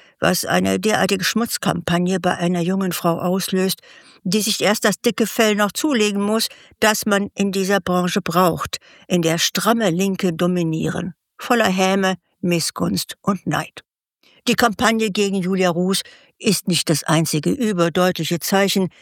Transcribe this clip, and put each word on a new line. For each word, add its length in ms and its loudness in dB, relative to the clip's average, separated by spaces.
was 240 0
eine 360 0
derartige 440 0
Schmutzkampagne 960 -2
bei 160 0
einer 260 -2
jungen 300 -2
Frau 280 0
auslöst, 640 -2
die 180 0
sich 200 -2
erst 240 2
das 140 2
dicke 280 0
Fell 260 2
noch 180 0
zulegen 480 0
muss, 280 0
das 260 2
man 300 0
in 160 0
dieser 280 0
Branche 420 0
braucht, 560 0
in 140 2
der 160 0
stramme 540 0
Linke 420 0
dominieren, 800 -2
voller 300 2
Häme, 480 2
Missgunst 800 -2
und 240 -4
Neid. 360 -6
Die 80 2
Kampagne 560 2
gegen 240 0
Julia 340 2
Ruß 320 0
ist 280 0
nicht 220 0
das 140 0
einzige 480 0
überdeutliche 880 0
Zeichen, 500 2